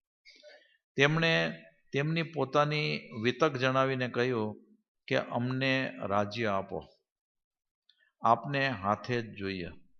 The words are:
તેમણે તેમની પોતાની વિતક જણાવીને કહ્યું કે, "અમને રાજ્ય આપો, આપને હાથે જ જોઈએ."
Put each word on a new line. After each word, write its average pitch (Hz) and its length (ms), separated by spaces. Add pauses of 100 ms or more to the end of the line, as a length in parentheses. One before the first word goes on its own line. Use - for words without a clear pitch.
(960)
તેમણે 165 680 (300)
તેમની 156 300
પોતાની 151 840 (140)
વિતક 131 300
જણાવીને 131 560
કહ્યું 120 520 (460)
કે, 127 100
"અમને 131 760 (140)
રાજ્ય 104 400
આપો, 98 380 (1400)
આપને 139 480
હાથે 107 540
જ 107 120
જોઈએ." 95 360 (300)